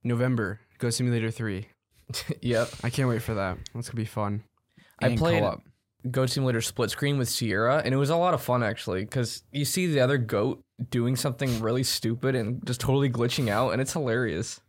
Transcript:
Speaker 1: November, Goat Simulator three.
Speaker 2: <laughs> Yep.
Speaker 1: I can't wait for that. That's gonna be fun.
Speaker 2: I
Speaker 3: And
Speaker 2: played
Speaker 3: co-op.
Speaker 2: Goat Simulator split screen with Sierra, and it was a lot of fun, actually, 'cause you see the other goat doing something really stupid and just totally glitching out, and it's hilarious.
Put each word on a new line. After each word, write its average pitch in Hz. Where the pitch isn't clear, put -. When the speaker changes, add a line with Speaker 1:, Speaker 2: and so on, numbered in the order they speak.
Speaker 1:
November, 120
Goat 120
Simulator 117
three. 104
Speaker 2:
<laughs> -
Yep. 120
Speaker 1:
I 120
can't 131
wait 117
for 113
that. 98
That's 117
gonna -
be 107
fun. 104
Speaker 2:
I 127
Speaker 3:
And 117
Speaker 2:
played 156
Speaker 3:
co-op. 101
Speaker 2:
Goat 131
Simulator 123
split 113
screen 143
with 127
Sierra, 113
and 127
it 135
was 139
a 165
lot 175
of 143
fun, 123
actually, 98
'cause 117
you 143
see 180
the 147
other 131
goat 113
doing 123
something 127
really 117
stupid 120
and 120
just 123
totally 139
glitching 120
out, 110
and 117
it's 135
hilarious. 117